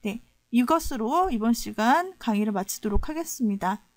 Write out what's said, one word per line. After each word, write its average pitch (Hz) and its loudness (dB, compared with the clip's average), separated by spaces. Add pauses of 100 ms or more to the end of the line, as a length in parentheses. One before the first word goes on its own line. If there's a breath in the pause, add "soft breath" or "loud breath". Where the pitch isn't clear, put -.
네, 208 -6 (300)
이것으로 285 2
이번 233 2
시간 262 0
강의를 214 0
마치도록 196 -2
하겠습니다. 214 -4 (160)